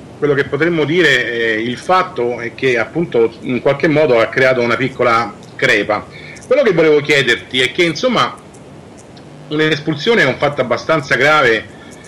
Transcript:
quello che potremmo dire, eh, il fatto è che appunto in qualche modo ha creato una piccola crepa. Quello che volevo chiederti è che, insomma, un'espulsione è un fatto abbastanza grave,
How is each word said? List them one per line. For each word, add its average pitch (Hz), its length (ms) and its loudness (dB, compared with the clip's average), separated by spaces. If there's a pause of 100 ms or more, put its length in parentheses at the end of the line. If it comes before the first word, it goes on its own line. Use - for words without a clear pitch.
(200)
quello 143 160 0
che 139 80 0
potremmo 156 400 -2
dire, 123 720 0
eh, 107 40 -2
il 120 200 -6
fatto 127 600 -2
è 117 140 -8
che 127 240 0
appunto 117 640 0
in 123 200 -4
qualche 143 260 0
modo 147 320 4
ha 110 80 2
creato 131 340 2
una 117 140 0
piccola 117 580 0 (220)
crepa. 104 500 0 (400)
Quello 285 160 2
che 233 100 4
volevo 156 300 4
chiederti 131 600 0
è 127 100 0
che, 180 120 -8
insomma, 170 520 -2 (1120)
un'espulsione 156 720 0
è 151 40 4
un 127 120 0
fatto 139 240 -2
abbastanza 139 540 -2
grave, 127 500 2 (420)